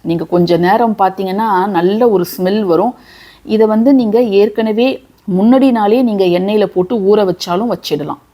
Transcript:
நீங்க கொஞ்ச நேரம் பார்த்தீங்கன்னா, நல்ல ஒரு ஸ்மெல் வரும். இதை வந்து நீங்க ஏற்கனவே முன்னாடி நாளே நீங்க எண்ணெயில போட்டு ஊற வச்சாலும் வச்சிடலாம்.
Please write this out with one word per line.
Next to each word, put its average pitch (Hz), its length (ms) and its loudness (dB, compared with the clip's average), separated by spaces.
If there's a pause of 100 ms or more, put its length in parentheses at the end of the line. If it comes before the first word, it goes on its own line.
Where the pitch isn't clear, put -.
நீங்க 165 240 -4
கொஞ்ச 175 320 0
நேரம் 208 420 0
பார்த்தீங்கன்னா, 190 680 -2
நல்ல 202 420 0
ஒரு 185 160 0 (120)
ஸ்மெல் 190 240 -2
வரும். 190 320 0 (500)
இதை 220 240 0
வந்து 226 260 2
நீங்க 240 300 2
ஏற்கனவே 220 800 0 (360)
முன்னாடி 254 320 4
நாளே 220 300 2
நீங்க 208 240 0
எண்ணெயில 190 400 0
போட்டு 190 500 0
ஊற 214 40 2
வச்சாலும் 185 520 -2
வச்சிடலாம். 151 460 -6 (160)